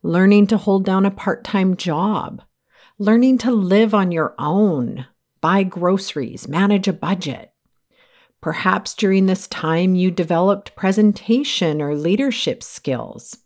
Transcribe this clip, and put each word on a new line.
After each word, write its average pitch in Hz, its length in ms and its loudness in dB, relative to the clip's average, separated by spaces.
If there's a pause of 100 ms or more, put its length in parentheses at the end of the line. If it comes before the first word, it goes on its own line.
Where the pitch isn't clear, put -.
learning 196 440 4
to 220 100 0
hold 196 300 0
down 190 180 0
a 196 60 2
part-time 190 640 -2
job, 175 640 -4 (580)
learning 233 380 4
to 240 140 0
live 208 420 2
on 190 200 2
your 160 260 -2
own, 151 680 0 (380)
buy 190 200 2
groceries, 180 840 -4
manage 196 400 2
a 185 60 0
budget. 170 580 -6 (880)
Perhaps 185 540 -4
during 190 320 2
this 185 200 -2
time 170 480 0
you 180 160 2
developed 180 640 0
presentation 202 1080 0
or 147 120 -2
leadership 190 680 -2
skills. - 840 -8